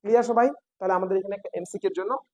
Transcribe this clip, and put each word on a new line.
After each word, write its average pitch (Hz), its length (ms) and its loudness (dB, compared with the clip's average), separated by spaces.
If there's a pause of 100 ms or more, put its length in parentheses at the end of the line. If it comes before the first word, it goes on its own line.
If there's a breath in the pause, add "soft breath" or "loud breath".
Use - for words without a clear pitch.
ক্লিয়ার 233 300 2
সবাই? 240 180 4 (300)
তাহলে 185 200 0
আমাদের 185 220 -2
এখানে 196 180 -6
একটা 196 200 -14
এমসিকিউ 185 320 -6
এর - 80 -6
জন্য 196 140 -4 (220)